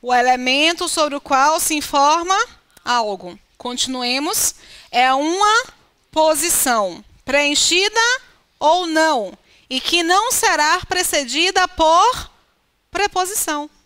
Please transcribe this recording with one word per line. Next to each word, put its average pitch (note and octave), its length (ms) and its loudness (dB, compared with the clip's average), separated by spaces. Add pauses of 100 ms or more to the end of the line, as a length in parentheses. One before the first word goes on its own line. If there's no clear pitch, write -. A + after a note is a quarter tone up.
O B3 100 -2
elemento B3+ 720 2
sobre D4+ 300 -2
o C#4 40 -6
qual C#4+ 380 2
se - 160 -2
informa D4+ 600 2 (480)
algo. G#3 540 -4 (180)
Continuemos. B3+ 1000 -4 (340)
É B3+ 240 2
uma G4 500 0 (460)
posição C#4 920 0 (220)
preenchida D4+ 760 0 (580)
ou E4+ 280 2
não, D#4 460 0 (360)
e B3+ 120 -6
que E4+ 220 -2
não G4 300 2
será E4+ 520 0
precedida F4+ 840 -2
por F4+ 640 2 (600)
preposição. F#4 800 -4 (160)